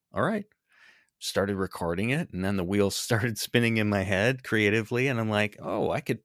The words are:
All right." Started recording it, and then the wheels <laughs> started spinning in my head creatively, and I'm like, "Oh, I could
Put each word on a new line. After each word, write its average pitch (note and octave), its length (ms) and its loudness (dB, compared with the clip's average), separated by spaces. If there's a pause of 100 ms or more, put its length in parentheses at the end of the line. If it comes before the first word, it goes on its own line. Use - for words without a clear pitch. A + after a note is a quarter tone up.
(120)
All G#2 120 0
right." G#3 220 -2 (760)
Started G2+ 380 -2
recording F2+ 540 -2
it, D#3+ 220 -2
and F2+ 100 -4
then G2 120 0
the F#2 80 0
wheels G2 320 2
<laughs> - 20 -4
started A#2 400 -2
spinning A#2 400 2
in G#2+ 120 2
my G2+ 140 2
head G2+ 400 0
creatively, A2 640 2
and B2 120 -2
I'm A2 100 -2
like, G#2 320 0
"Oh, F#2 300 -2
I A2+ 100 -2
could - 240 -4